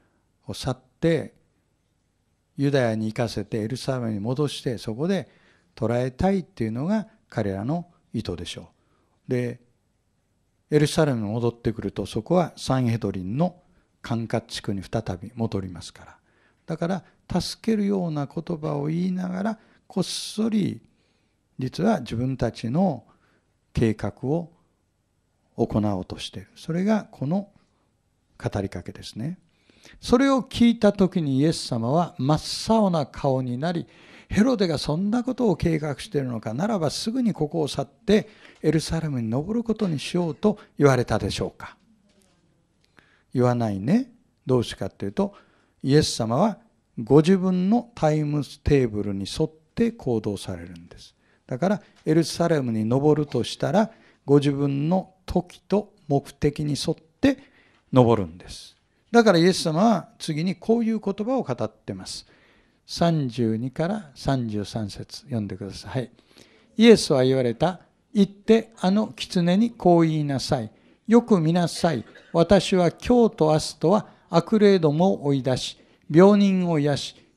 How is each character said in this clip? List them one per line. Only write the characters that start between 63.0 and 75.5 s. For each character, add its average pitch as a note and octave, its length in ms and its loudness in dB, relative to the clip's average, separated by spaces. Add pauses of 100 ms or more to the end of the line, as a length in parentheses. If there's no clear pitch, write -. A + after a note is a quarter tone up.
十 A2+ 280 -2
二 B2 120 -6
か D#3 180 -4
ら G3 280 -8
三 C3 340 -2
十 G#2 160 -4
三 G#2+ 240 -8
節 - 320 -16
読 A#2+ 180 -6
ん G#2 80 -4
で G2 80 -10
く G2+ 100 -12
だ F#2+ 60 -10
さ - 280 -8
い。 A#2 100 -8 (680)
イ A3 100 8
エ G#3+ 100 12
ス - 160 -2
は C3 100 4
言 C3 140 4
わ C3 60 2
れ A#2+ 100 0
た。 E3+ 280 -4 (300)
「行 G3+ 180 4
っ - 20 -16
て - 480 2
あ F#3 100 0
の G#3+ 180 0
狐 F3 500 0
に A#3 140 2
こ F3 280 4
う - 20 6
言 D#3 200 2
い - 20 -2
な C#3 160 -2
さ C3 220 -2
い。 G#2+ 100 -8 (360)
よ A#3 140 6
く A3+ 180 2
見 D#3+ 140 2
な F3 140 2
さ - 260 -2
い。 A2+ 100 -4 (300)
私 F3 420 4
は F3 160 4
今 A#3+ 380 4
日 - 60 -4
と D#3 160 2
明 D#3 80 4
日 - 200 -8
と D#3+ 120 2
は G#3 160 2 (220)
悪 E3+ 280 2
霊 G3+ 220 6
ど D#3 120 4
も F3+ 220 2
を C#3+ 120 -8
追 C#3+ 100 2
い C3 80 -2
出 B2+ 140 2